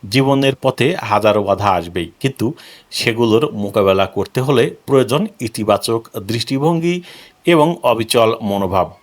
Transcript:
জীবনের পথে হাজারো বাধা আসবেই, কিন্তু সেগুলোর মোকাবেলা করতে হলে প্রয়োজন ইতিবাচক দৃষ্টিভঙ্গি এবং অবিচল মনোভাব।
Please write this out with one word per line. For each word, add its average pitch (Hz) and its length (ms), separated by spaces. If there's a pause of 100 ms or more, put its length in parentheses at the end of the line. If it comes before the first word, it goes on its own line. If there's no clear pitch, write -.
জীবনের 135 460
পথে 131 400
হাজারো 104 480
বাধা 98 260
আসবেই, 87 500
কিন্তু 120 340 (380)
সেগুলোর 117 600
মোকাবেলা 98 540
করতে 101 360
হলে 131 340 (100)
প্রয়োজন 135 420 (120)
ইতিবাচক 113 680 (140)
দৃষ্টিভঙ্গি 160 800 (440)
এবং 170 380
অবিচল 113 580
মনোভাব। 98 600